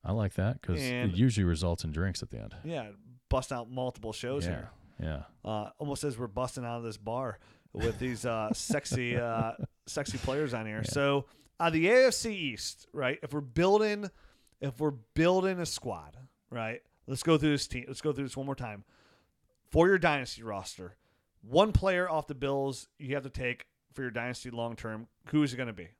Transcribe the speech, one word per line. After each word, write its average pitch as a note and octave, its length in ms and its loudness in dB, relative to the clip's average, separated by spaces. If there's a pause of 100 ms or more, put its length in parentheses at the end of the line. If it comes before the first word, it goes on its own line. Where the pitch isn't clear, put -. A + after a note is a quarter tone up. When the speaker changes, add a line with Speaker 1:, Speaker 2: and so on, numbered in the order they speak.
Speaker 1:
I - 80 -2
like G#2 220 0
that G#2+ 260 0
'cause E2+ 180 0
Speaker 2:
And B2 320 0
Speaker 1:
it F2 60 0
usually G#2+ 260 6
results E2+ 400 2
in D#2+ 80 -4
drinks F2 320 -2
at - 60 -12
the A#1 100 -10
end. G#1+ 240 -12
Speaker 2:
Yeah, C#3+ 280 -6 (360)
bust B2+ 240 0
out A#2+ 180 -6
multiple B2 440 -4
shows B2+ 320 -2
Speaker 1:
Yeah, F2 60 0
Speaker 2:
here. E2 180 -6 (320)
Speaker 1:
yeah. D#2 220 -4 (200)
Speaker 2:
Uh, G#2 360 -4
almost C#3+ 260 -6
as C#3+ 120 -2
we're A#2+ 100 -6
busting B2 360 -6
out A#2+ 140 -6
of A#2 60 -8
this A2 140 -6
bar A2+ 420 -6 (340)
with A2+ 260 -2
these, B2 260 -4
uh, A2+ 280 0
sexy, A#2+ 640 -2
uh, A2+ 360 0 (160)
Speaker 1:
<laughs> - 160 -20
Speaker 2:
sexy - 320 -6
players C3+ 360 0
on A2 120 -4
here. G#2+ 120 -6
Speaker 1:
Yeah. A2 140 -2
Speaker 2:
So, C#3 340 2 (340)
uh, E3 120 4
the D#3+ 180 4
A B3+ 180 8
F A3+ 60 4
C A3+ 200 -2
East, D3 600 -6
right? C#3 280 0
If C3 120 -8
we're D3 80 0
building, G3 680 4 (520)
if C3+ 180 -4
we're D3 120 2
building F3+ 680 2
a E3+ 60 -2
squad, E2 500 -8 (340)
right? A2+ 320 -6 (240)
Let's C3 180 -6
go D#3+ 140 6
through D3+ 140 4
this C#3+ 160 0
team. B2 200 -8
Let's C3 140 -10
go D3+ 120 0
through C#3 120 -4
this B2+ 120 -8
one C3+ 80 -6
more C#3 100 -4
time. G#2+ 300 -10 (840)
For E3 160 8
your G3 100 6
dynasty D3 460 0
roster, G2 520 -8 (460)
one F3+ 320 4
player F3+ 360 4
off D#3 180 0
the D3 80 -6
Bills C#3 520 -2 (100)
you C#3 180 -4
have C#3 80 -4
to C3+ 60 -10
take B2 380 -4 (260)
for C#3 100 -6
your B2 80 -4
dynasty A#2+ 400 -6
long A#2 260 -4
term. A2 300 -8 (220)
Who D3+ 140 4
is C3 100 0
it B2 40 -6
gonna A#2+ 160 -6
be? F2+ 160 -14 (100)